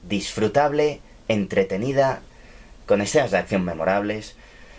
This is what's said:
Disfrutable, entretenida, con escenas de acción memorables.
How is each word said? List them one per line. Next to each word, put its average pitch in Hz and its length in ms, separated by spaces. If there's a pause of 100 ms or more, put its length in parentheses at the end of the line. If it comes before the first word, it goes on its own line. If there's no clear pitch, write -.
Disfrutable, 143 960 (280)
entretenida, 110 920 (680)
con 101 160
escenas 117 280
de 95 60
acción 92 260
memorables. 98 720 (440)